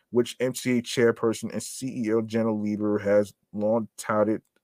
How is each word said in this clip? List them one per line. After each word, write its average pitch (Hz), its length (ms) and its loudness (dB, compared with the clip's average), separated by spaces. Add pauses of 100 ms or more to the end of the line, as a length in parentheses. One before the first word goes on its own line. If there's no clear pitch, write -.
(120)
which 117 280 0
M 123 140 -2
T 123 240 0
A 117 40 0
chairperson 113 720 0
and 110 100 -6
C 127 440 -8
E 107 80 0
O 113 80 2
Jenna 113 320 0
Lieber 104 460 -2
has 101 340 2 (180)
long 107 460 0
touted 107 440 0 (220)